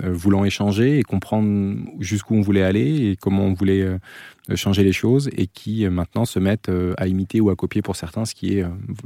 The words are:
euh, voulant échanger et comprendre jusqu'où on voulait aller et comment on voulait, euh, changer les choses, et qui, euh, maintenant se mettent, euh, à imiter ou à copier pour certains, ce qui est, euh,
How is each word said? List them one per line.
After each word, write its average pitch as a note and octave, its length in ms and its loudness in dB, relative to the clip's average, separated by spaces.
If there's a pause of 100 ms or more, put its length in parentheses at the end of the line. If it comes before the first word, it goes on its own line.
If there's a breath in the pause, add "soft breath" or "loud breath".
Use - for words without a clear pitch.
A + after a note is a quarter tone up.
euh, F#2 80 -2
voulant G2 320 2
échanger G#2 560 2
et - 20 4
comprendre G2+ 760 0 (220)
jusqu'où G#2 380 -2
on G#2+ 60 4
voulait G2 200 2
aller A#2 480 2
et F#2 60 -2
comment G2 300 0
on F#2+ 60 2
voulait, F#2+ 300 2
euh, F#2 160 -2 (560 loud breath)
changer G2 300 2
les F#2+ 80 6
choses, C3+ 440 0
et F#2 120 -2
qui, A2 360 -4
euh, F#2+ 60 2
maintenant F2+ 340 -2
se - 140 -4
mettent, G2 300 0
euh, F2+ 280 0
à F#2 120 -2
imiter F#2+ 320 0
ou G#2 100 4
à F2+ 60 0
copier G2+ 260 -2
pour F#2+ 140 -6
certains, G#2+ 280 -6
ce - 120 -8
qui G2 220 -2
est, F#2+ 40 2
euh, F2 60 -4 (380)